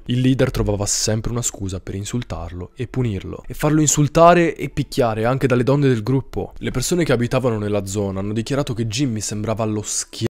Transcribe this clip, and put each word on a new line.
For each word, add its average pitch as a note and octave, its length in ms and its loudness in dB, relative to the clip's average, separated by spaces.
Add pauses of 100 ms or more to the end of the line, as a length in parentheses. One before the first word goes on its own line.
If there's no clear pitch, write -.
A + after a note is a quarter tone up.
Il B2 140 0
leader B2+ 300 4
trovava G2+ 360 0
sempre A2 440 -2
una A#2+ 120 -4
scusa F#2+ 380 -6
per G#2+ 140 -10
insultarlo F2 800 -8
e - 120 -8
punirlo, F#2+ 600 -4
e A#2+ 60 -10
farlo D3+ 300 2
insultare E3 720 6
e - 140 -6
picchiare A2+ 560 0
anche C3 200 2
dalle B2 160 4
donne C3+ 260 4
del A#2 140 2
gruppo. B2+ 540 -4
Le A2+ 140 -6
persone E3 340 0
che C#3+ 80 2
abitavano A#2+ 460 0
nella G#2 260 -2
zona G2 360 -2
hanno G#2 120 -4
dichiarato C3 400 -2
che A2+ 140 -4
Jimmy A2+ 340 -2
sembrava G#2+ 460 -4
lo G#2+ 160 -2
schiavo - 560 -6